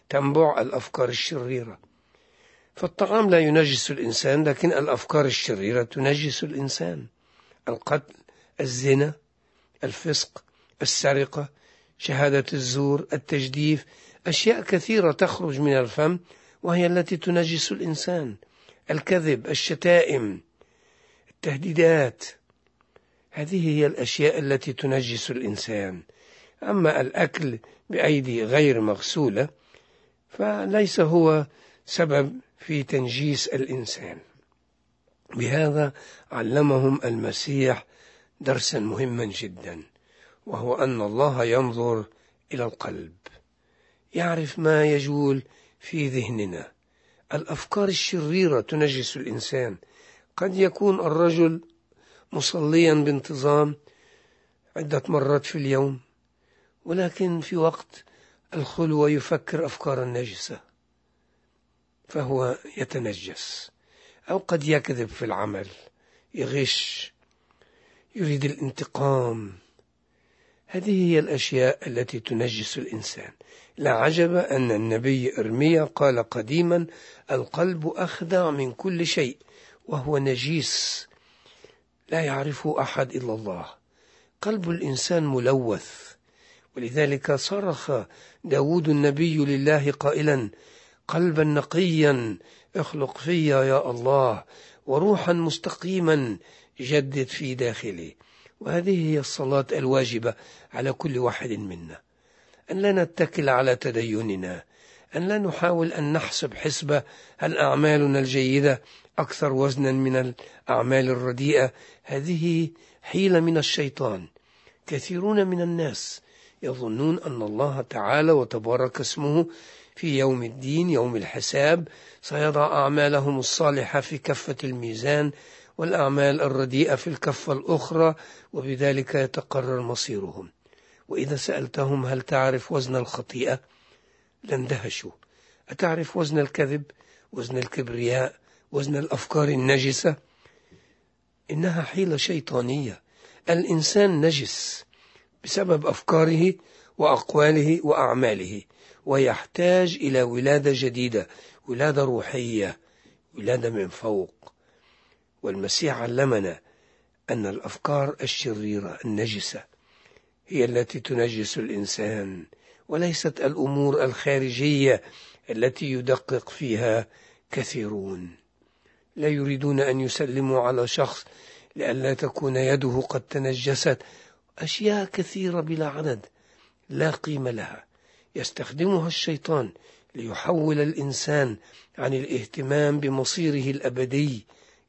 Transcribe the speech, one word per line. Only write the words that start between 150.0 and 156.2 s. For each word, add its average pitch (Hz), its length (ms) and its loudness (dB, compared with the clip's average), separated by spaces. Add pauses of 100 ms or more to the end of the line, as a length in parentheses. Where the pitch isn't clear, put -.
إلى 135 220 2
ولادة 139 500 2
جديدة، 120 540 -2 (400)
ولادة 139 360 2
روحية، 117 760 -2 (580)
ولادة 117 320 -2
من 104 180 -2
فوق. 101 460 -4 (1120)
والمسيح 101 540 -2
علمنا 120 640 0 (680)